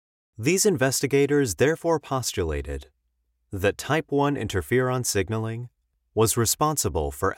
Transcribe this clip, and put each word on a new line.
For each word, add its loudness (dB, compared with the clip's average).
These 2
investigators 2
therefore 2
postulated -4
that 0
type -2
one 2
interferon -2
signaling -4
was 2
responsible 0
for 0